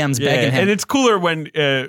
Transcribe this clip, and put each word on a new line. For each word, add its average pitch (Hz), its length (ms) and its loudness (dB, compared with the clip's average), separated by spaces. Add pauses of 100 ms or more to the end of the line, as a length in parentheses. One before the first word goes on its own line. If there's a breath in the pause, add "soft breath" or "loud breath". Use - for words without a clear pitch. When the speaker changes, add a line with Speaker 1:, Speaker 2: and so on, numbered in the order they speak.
Speaker 1:
Ms 139 200 0
Speaker 2:
Yeah, 143 100 0
Speaker 1:
begging 123 220 0
him. 131 80 0
Speaker 2:
and 196 100 2
it's 208 140 -2
cooler 247 340 2
when, 165 380 -2
uh, 139 320 0